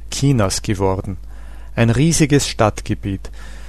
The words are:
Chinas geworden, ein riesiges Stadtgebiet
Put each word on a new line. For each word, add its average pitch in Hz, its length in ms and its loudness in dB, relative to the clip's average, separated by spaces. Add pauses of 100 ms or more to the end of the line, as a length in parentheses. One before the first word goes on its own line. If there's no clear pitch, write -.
(120)
Chinas 120 500 2
geworden, 95 560 -2 (580)
ein 117 140 4
riesiges 143 580 4
Stadtgebiet - 840 -2 (400)